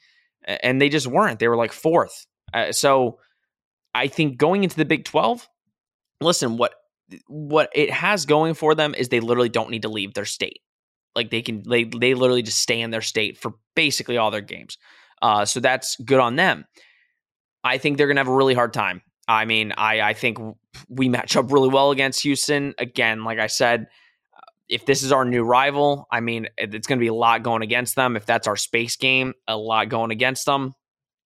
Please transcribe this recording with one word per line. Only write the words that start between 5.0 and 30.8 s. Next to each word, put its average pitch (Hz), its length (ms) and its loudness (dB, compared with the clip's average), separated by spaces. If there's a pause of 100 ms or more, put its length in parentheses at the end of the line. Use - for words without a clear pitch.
twelve, 220 440 0 (720)
listen, 143 360 0
what, 120 180 -2 (520)
what 151 480 0
it 147 160 2
has 170 360 -2
going 156 280 2
for 156 200 2
them 151 200 0
is 123 140 -4
they 123 120 2
literally 120 280 2
don't 110 220 -4
need 113 120 -6
to 110 60 -6
leave 104 260 -6
their 104 100 -6
state. - 360 -12 (540)
Like, 117 160 -4
they 113 120 -2
can, 110 240 -8
they, 120 180 2
they 120 300 0
literally 123 280 2
just 110 180 -4
stay 117 200 -2
in 117 100 -6
their 113 100 -4
state - 380 -4
for 110 160 -10 (200)
basically 131 440 -2
all 110 120 2
their 104 100 -6
games. - 360 -18 (460)
Uh, 104 240 4
so 123 140 -4
that's 127 360 0
good 131 240 4
on 123 160 2
them. 147 300 0 (960)
I 127 140 0
think 147 180 0
they're 143 100 4
gonna 139 140 2
have 135 80 0
a 127 60 2
really 135 200 4
hard 120 180 2
time. 95 300 -4 (240)
I 110 180 2
mean, 110 320 -2
I, 110 260 0
I 107 100 2
think 110 240 -4
w-, 110 180 -12 (340)
we 127 200 0
match - 280 0
up 127 140 0
really 135 200 6
well 135 200 4
against 135 320 0
Houston. 143 560 -2
Again, 113 460 -2
like 113 140 -6
I 110 80 0
said, 120 400 2 (500)
uh, - 40 -20 (280)
if - 160 -6
this 131 180 2
is 131 80 -4
our 131 140 4
new 123 180 0
rival, 139 680 2
I 120 80 -2
mean, 117 280 -6 (100)
it, 101 160 -6
it's 110 120 -10
gonna 131 140 0
be 120 60 2
a 113 80 -2
lot 113 280 2
going 113 200 0
against 120 340 -2
them. 127 180 0
If 107 120 -6
that's 117 200 0
our 104 100 0
space 117 400 -4
game, 131 360 0 (160)
a 113 80 -4
lot 110 320 -2
going 113 220 -2
against 127 340 -2
them. 135 300 -2 (520)